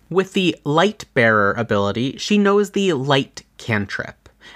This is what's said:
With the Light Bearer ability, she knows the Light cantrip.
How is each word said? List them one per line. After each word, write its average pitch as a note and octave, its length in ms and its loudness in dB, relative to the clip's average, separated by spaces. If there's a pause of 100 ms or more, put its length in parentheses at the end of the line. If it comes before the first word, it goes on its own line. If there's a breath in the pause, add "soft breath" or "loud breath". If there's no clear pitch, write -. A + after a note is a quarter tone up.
With F#3 240 -2
the F3+ 220 0 (100)
Light E3 480 0
Bearer G#2+ 400 2
ability, G#2+ 640 -2
she - 200 0
knows G3+ 340 2
the G3 220 0
Light C#3 500 -2 (140)
cantrip. - 720 -6 (280 loud breath)